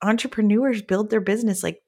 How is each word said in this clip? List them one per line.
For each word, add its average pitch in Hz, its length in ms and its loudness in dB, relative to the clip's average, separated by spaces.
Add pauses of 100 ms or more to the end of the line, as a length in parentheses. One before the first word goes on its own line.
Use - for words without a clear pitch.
entrepreneurs 220 800 2
build 202 300 -2
their 220 100 2
business. 196 420 -2
Like, 165 260 -6